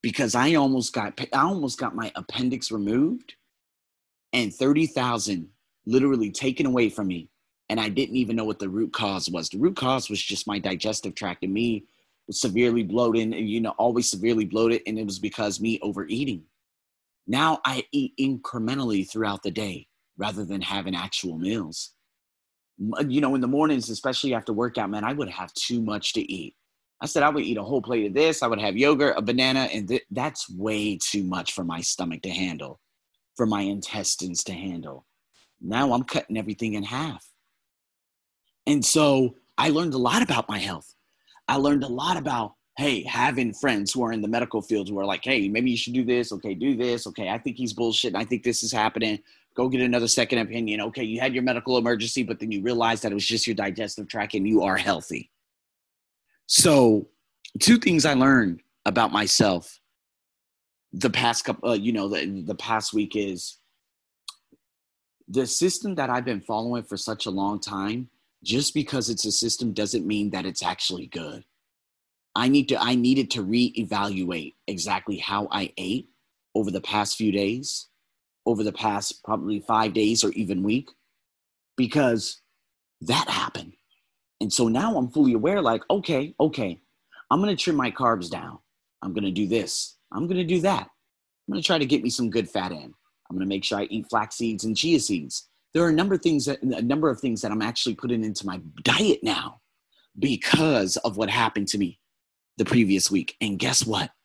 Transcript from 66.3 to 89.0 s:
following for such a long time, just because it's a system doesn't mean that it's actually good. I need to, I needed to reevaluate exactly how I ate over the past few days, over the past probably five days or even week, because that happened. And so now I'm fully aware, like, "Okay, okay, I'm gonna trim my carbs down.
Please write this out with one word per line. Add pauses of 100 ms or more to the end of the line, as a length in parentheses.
following
for
such
a
long
time, (340)
just
because
it's
a
system
doesn't
mean
that
it's
actually
good. (920)
I
need
to,
I
needed
to
reevaluate (140)
exactly
how
I
ate (440)
over
the
past
few
days, (560)
over
the
past
probably
five
days
or
even
week, (840)
because (600)
that
happened. (720)
And
so
now
I'm
fully
aware,
like,
"Okay,
okay, (520)
I'm
gonna
trim
my
carbs
down. (420)